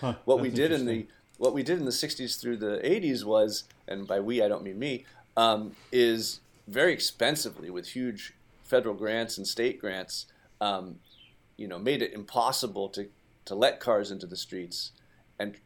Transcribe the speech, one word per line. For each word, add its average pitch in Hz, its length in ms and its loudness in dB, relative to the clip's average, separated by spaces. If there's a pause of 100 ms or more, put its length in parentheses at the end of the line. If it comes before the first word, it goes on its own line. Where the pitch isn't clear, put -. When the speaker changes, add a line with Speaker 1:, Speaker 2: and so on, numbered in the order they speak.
Speaker 1:
Huh, 127 140 -2 (100)
Speaker 2:
what 127 140 6
we 127 100 0
Speaker 1:
that's 113 100 -2
Speaker 2:
did 160 120 4
in 135 140 2
the, 120 80 0
Speaker 1:
interesting. 110 220 -6 (220)
Speaker 2:
what 127 160 4
we 143 80 0
did 170 180 0
in 147 60 -2
the 123 60 -2
sixties - 460 -4
through 120 200 -4
the 104 300 -2
eighties 151 360 0
was, 107 420 2 (220)
and 98 200 -8
by 98 120 0
we 113 220 0
I 104 60 4
don't 90 160 0
mean 98 160 -8
me, 131 260 -4 (300)
um, 110 400 2 (160)
is 117 480 4 (280)
very 143 260 4
expensively 117 760 -2
with 90 200 -8
huge 123 440 -6 (300)
federal 113 320 4
grants 110 420 -2
and 98 100 -6
state - 320 0
grants, 92 460 -8 (360)
um, 95 360 -2 (600)
you 104 100 -8
know, 90 100 -8
made 127 240 0
it 110 100 -2
impossible 104 800 0
to, 101 180 -8 (380)
to 101 80 -8
let 120 260 4
cars 104 300 2
into 90 160 -10
the 87 100 -12
streets, - 560 -10 (480)
and 104 260 -8